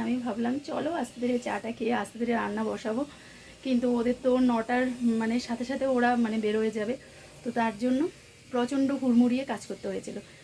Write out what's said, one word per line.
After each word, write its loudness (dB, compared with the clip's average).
আমি -2
ভাবলাম -2
চলো -2
আস্তে -8
ধীরে 2
চাটা -6
খেয়ে 0
আস্তে -10
ধীরে 0
রান্না -2
বসাবো, -4
কিন্তু 2
ওদের 2
তো 4
নটার, 2
মানে, 0
সাথে -4
সাথে -2
ওরা, 4
মানে, 0
বের 2
হয়ে 0
যাবে। -2
তো -10
তার 0
জন্য 2
প্রচণ্ড 0
হুড়মুড়িয়ে 4
কাজ -6
করতে -10
হয়েছিল। -8